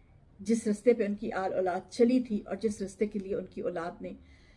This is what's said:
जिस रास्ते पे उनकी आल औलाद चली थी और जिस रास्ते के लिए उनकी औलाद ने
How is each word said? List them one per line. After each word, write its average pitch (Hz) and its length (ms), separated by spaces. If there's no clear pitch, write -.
जिस 220 260
रास्ते 214 260
पे 220 140
उनकी 202 220
आल 190 240
औलाद 185 400
चली 247 260
थी 214 200
और - 160
जिस 208 260
रास्ते 202 260
के 208 120
लिए 190 140
उनकी 185 280
औलाद 175 400
ने 185 160